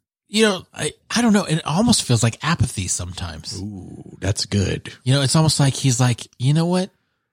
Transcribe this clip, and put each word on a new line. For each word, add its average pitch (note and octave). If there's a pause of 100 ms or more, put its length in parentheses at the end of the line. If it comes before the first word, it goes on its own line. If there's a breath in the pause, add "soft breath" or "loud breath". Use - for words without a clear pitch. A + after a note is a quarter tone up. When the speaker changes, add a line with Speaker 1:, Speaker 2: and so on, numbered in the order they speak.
(300)
Speaker 1:
You G#3+
know, F#3+
I, - (220)
I A3+
don't A#3
know. G3+
It D#3+
almost G#3+
feels A#2
like A2+
apathy G#2
sometimes. F2
Speaker 2:
Ooh, -
that's -
good. F2+ (120)
Speaker 1:
You B2+
know, C#3
it's C3
almost D#3
like C#3
he's B2+
like, B2 (140)
"You C#3
know E3
what? F#3 (420)